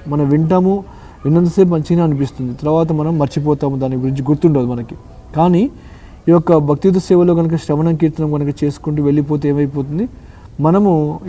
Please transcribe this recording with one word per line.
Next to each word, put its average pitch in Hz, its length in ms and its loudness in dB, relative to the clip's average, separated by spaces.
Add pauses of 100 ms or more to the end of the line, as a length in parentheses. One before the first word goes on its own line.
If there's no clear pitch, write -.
మనం 147 220 -2
వింటాము, 185 540 2 (420)
విన్నంతసేపు 175 440 2
మంచిగా 170 340 0
అనిపిస్తుంది, 135 500 -2
తర్వాత 160 380 0
మనం 156 280 -2
మర్చిపోతాము, 143 560 -2
దాని 131 200 -2
గురించి 131 260 -2
గుర్తుండదు 143 440 2
మనకి. 120 300 -6 (400)
కానీ 175 280 4 (640)
ఈ 165 40 6
యొక్క 170 260 4
భక్తియుత 147 400 2
సేవలో 175 380 2
కనుక 165 200 0
శ్రవణం 160 400 -2
కీర్తనం 156 360 -2
కనుక 147 320 -4
చేసుకుంటూ 147 400 -4
వెళ్ళిపోతే 143 460 0
ఏమైపోతుంది, 143 600 -4 (500)
మనము 160 680 0